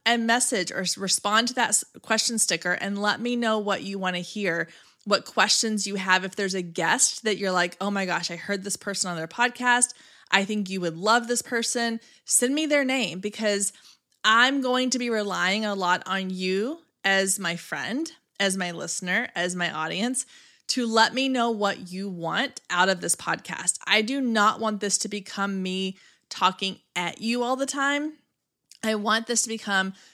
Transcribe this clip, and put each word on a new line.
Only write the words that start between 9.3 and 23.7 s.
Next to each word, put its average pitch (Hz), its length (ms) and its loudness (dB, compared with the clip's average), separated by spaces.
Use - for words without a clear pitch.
I 196 120 4
think 208 260 -2
you 190 120 -4
would 165 160 -2
love 226 300 4
this 240 140 0
person," 233 600 -2
send - 280 2
me 311 120 2
their 285 180 4
name, 240 360 0
because 208 520 -2
I'm 247 380 4
going 254 300 2
to 254 80 0
be 240 100 -2
relying 202 540 0
a 208 120 -2
lot 185 300 2
on 190 240 -2
you 190 500 -2
as 196 360 2
my 175 160 -2
friend, 170 560 -6
as 196 180 2
my 180 140 -4
listener, 180 640 -4
as 180 200 -2
my 175 160 -2
audience 170 540 -2
to 247 180 -2
let 220 300 6
me 269 140 2
know 240 200 2
what 202 420 -2
you 190 180 -8
want 175 600 -4
out 180 200 4
of 180 120 0
this 175 140 0
podcast. - 720 -4